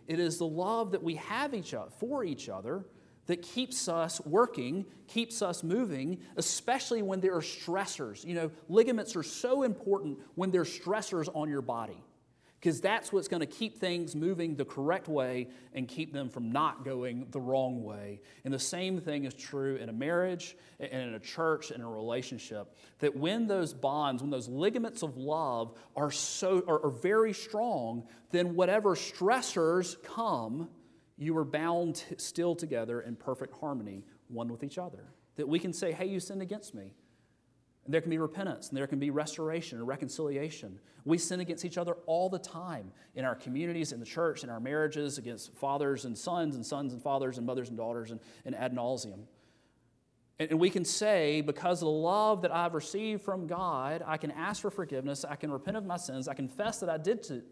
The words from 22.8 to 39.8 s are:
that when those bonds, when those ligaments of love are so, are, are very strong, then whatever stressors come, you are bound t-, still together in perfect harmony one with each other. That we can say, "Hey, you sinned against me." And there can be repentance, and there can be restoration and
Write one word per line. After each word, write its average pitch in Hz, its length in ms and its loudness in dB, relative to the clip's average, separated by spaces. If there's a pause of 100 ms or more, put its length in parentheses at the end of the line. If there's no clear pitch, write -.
that 139 160 4
when 208 320 2
those 175 260 2
bonds, 135 480 2
when 143 80 -2
those 123 180 -2
ligaments 214 540 0
of 139 140 -4
love 131 600 0 (200)
are 143 160 2
so, 185 560 2
are, 151 180 6
are 143 40 4
very 208 420 6
strong, 139 760 -2 (240)
then 175 240 4
whatever 185 400 6
stressors 180 1120 2
come, 156 640 -2 (480)
you 160 200 0
are 151 80 2
bound 170 500 2
t-, - 220 -10
still 170 360 0
together 120 460 -2
in 117 160 -6
perfect 131 380 -6
harmony 107 500 -6 (240)
one 117 200 -4
with 117 140 -8
each 143 140 -8
other. 175 380 -10 (220)
That 147 120 -4
we 165 100 4
can 175 140 -2
say, 170 200 -2
"Hey, 180 120 -2
you 190 160 -2
sinned 196 220 -6
against 202 320 -8
me." 98 180 -14 (920)
And 139 80 -2
there 160 80 4
can 165 80 -2
be 160 80 2
repentance, 160 500 -2
and 139 80 -6
there 135 100 0
can 139 120 -2
be 143 100 0
restoration 151 680 -2
and 117 80 -6